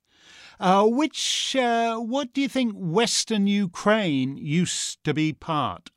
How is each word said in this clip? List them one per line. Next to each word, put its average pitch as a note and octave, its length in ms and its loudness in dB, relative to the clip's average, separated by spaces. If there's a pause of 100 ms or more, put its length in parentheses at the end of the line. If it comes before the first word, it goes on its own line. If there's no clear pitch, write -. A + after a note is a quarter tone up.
(600)
Uh, G3 260 4
which, - 680 0
uh, A#3 400 0
what A#3+ 380 -4
do C#4 80 -2
you C#4 80 0
think A#3+ 260 -2
Western G3 720 0
Ukraine G3 920 0
used - 680 -2
to D3+ 80 0
be D#3 200 0
part B2+ 640 -6